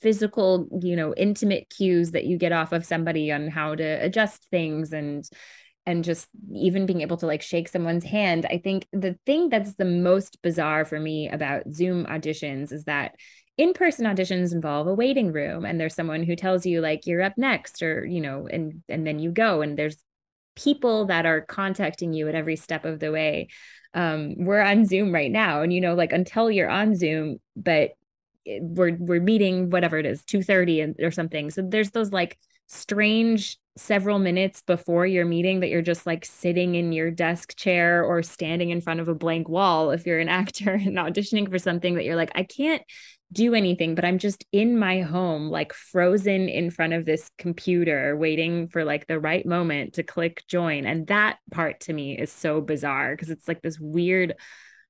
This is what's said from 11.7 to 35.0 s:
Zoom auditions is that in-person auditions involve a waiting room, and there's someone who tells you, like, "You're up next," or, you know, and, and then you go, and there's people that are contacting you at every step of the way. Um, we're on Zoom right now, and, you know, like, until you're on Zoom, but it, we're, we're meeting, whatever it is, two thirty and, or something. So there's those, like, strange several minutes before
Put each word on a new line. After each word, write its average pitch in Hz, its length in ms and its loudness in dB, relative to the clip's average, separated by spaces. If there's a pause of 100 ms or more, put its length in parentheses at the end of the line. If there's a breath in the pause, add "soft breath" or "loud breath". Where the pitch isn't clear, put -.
Zoom 175 340 0
auditions 151 680 -6
is 151 120 -10
that 143 320 -4 (420 soft breath)
in-person 330 480 2
auditions 180 460 0
involve 156 340 -2
a 185 80 2
waiting 240 360 2
room, 156 340 -4
and 175 140 -2
there's 160 160 -2
someone 160 280 -2
who 170 120 0
tells 185 300 0
you, 170 160 2
like, 156 260 -2
"You're 170 140 0
up 196 160 0
next," 247 460 -2
or, 160 220 -2
you 170 160 -4
know, 139 300 -8
and, 160 380 -6
and 156 180 -4
then 151 120 -4
you 165 120 -2
go, 196 300 2
and 147 160 -4
there's 151 260 -4 (540)
people 233 500 2
that 165 200 2
are 160 160 4
contacting 190 720 -4
you 156 160 -2
at 156 60 -2
every 160 220 -2
step 160 280 -6
of 160 140 -6
the 156 140 -4
way. 156 360 -2 (440 loud breath)
Um, 156 460 -2
we're 202 240 4
on 202 240 6
Zoom 190 260 2
right 147 180 2
now, 180 320 2
and, 175 100 2
you 180 80 2
know, 175 140 2
like, 170 180 2
until 220 380 2
you're 185 200 2
on 208 240 2
Zoom, 156 440 0 (180)
but 160 340 2 (540)
it, 104 180 -8
we're, 170 360 2
we're 175 220 2
meeting, 185 500 4
whatever 170 280 2
it 151 80 -2
is, 127 180 -4
two 196 180 0
thirty 180 380 4
and, 156 200 -2
or 165 100 0
something. 160 400 -6
So 190 120 -6
there's 202 280 0
those, 220 220 -2
like, 175 260 -2 (300)
strange 214 920 0 (180)
several 202 420 2
minutes 190 440 2
before 175 440 2